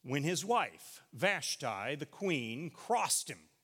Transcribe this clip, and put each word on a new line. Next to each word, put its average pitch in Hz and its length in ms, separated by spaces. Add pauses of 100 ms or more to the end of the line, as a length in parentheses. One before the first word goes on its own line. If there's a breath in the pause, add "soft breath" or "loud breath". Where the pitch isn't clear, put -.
when 139 220
his 165 200
wife, 190 560 (140)
Vashti, 127 800
the 147 100
queen, 147 640
crossed - 640
him. 82 100 (240)